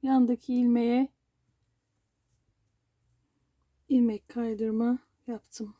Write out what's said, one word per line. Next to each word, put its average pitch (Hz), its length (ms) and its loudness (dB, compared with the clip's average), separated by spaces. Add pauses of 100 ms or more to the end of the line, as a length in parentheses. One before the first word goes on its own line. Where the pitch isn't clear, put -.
Yandaki 254 520 0
ilmeğe 240 540 2 (2750)
ilmek 233 400 0
kaydırma 226 720 -2 (280)
yaptım. 214 540 -12